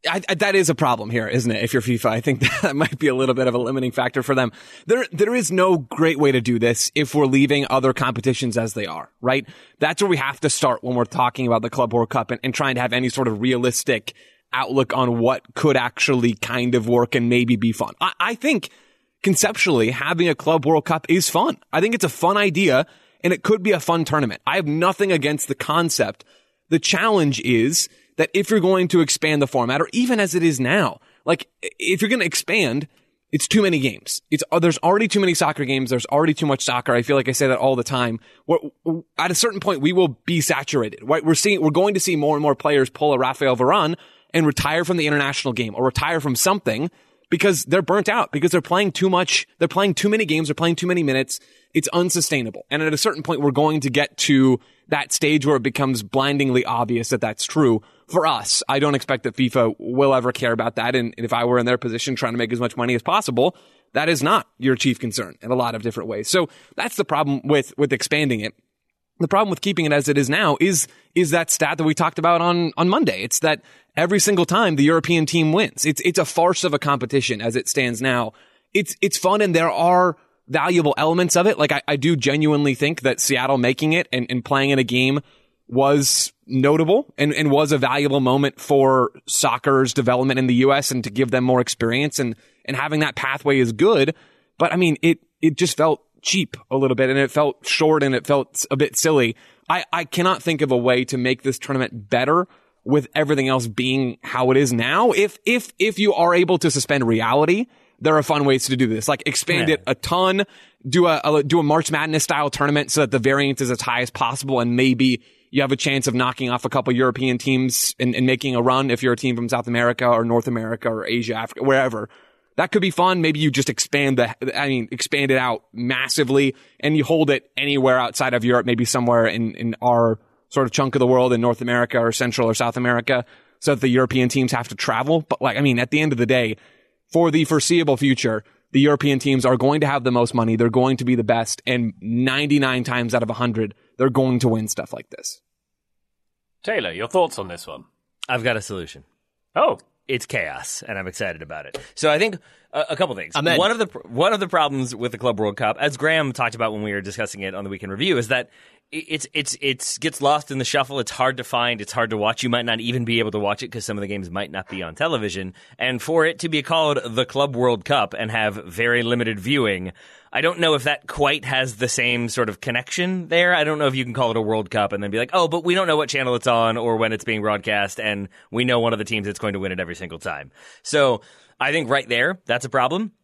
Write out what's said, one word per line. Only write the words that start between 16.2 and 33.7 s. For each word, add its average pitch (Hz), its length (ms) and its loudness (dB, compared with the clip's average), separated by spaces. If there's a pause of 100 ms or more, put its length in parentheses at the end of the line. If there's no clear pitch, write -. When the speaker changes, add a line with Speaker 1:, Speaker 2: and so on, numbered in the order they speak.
Speaker 1:
kind 123 400 -2
of 113 120 2
work 120 280 2
and 120 160 2
maybe 123 260 4
be 113 160 0
fun. - 260 -6
I, 180 220 -2
I 214 140 -2
think 254 340 -2 (540)
conceptually 151 680 2
having 151 380 0
a 156 60 2
Club 156 320 0
World 156 180 4
Cup 160 240 -2
is 170 220 2
fun. 240 260 0 (160)
I 156 80 2
think 226 140 2
it's 196 100 -2
a 156 60 0
fun 185 260 0
idea, 175 480 2 (380)
and 175 100 2
it - 100 -4
could 208 200 2
be 202 100 2
a 170 80 2
fun 165 240 0
tournament. 143 420 -2
I 147 100 0
have 185 100 -2
nothing 180 440 0
against 151 380 0
the 135 60 -2
concept. 151 720 -2 (420)
The 160 100 2
challenge 170 640 0
is 123 480 0 (280)
that 160 160 0
if 196 160 0
you're 214 120 4
going 185 260 2
to 175 140 4
expand 151 420 2
the 135 60 2
format, 127 320 0
or - 120 -2
even 240 280 0
as 180 160 0
it 165 80 0
is 147 160 2
now, 135 400 0 (240)
like, - 240 -2 (140)
if - 380 -4
you're 208 80 4
gonna 226 160 2
expand, 156 600 0 (460)
it's - 160 0
too 214 140 4
many 175 180 2